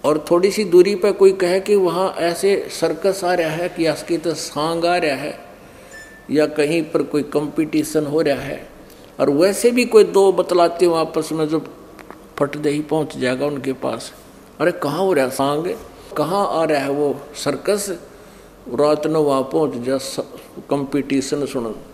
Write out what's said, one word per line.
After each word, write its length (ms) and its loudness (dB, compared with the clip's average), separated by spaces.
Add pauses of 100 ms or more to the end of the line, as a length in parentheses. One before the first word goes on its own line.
और 260 0
थोड़ी 200 4
सी 120 -2
दूरी 320 6
पे 160 2
कोई 200 6
कहे 280 0
कि 160 2
वहाँ 420 2
ऐसे 540 0
सर्कस 520 -2
आ 100 2
रहा 160 0
है, 200 -4
कि 160 -2
आसकी 320 -2
तो 160 -2
सांग 520 -4
आ 120 2
रहा 180 0
है, 240 -10 (920)
या 140 4
कहीं 380 0
पर 200 -2
कोई 200 -2
competition 840 -2
हो 160 0
रहा 200 0
है, 280 -10 (500)
और 100 4
वैसे 420 2
भी 140 2
कोई 180 8
दो 280 4
बतलाते 540 2
हो 80 4
आपस 380 -2
में 160 -2
जो 180 -2 (760)
फट 180 -2
दे 120 -2
ही 120 0
पहुँच 360 -4
जाएगा 280 -2
उनके 280 -4
पास। 400 -8 (480)
"अरे 100 4
कहाँ 280 -4
हो 140 2
रहा 160 2
सांग, 460 -2 (420)
कहाँ 340 0
आ 120 0
रहा 180 0
है 80 -4
वो 300 -2 (160)
सर्कस, 640 -4 (760)
रात 340 2
में 120 2
वहाँ 220 2
पहुँच 340 0
जा 220 -2
स-, 280 -6 (440)
competition 760 -2
सुन।" 300 -6 (180)